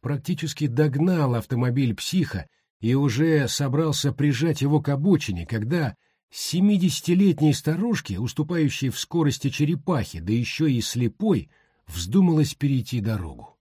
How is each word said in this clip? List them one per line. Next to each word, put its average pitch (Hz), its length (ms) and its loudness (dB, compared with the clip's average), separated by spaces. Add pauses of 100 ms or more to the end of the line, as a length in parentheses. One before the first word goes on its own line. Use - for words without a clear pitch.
практически 147 640 -4
догнал 147 680 2
автомобиль 123 600 0
психа - 520 -2 (340)
и 117 140 2
уже 143 520 2
собрался 143 680 0
прижать 147 500 0
его 147 180 2
к 147 80 -4
обочине, 139 580 0
когда 117 480 -2 (360)
семидесятилетней 175 1200 2
старушке, 165 680 -2
уступающей 147 680 -2
в 113 100 -6
скорости 147 520 -2
черепахе, 143 680 -2
да 87 120 -2
ещё 120 340 -2
и 127 140 2
слепой, 123 720 -2 (360)
вздумалось 151 680 2
перейти 131 460 -2
дорогу. 90 600 -6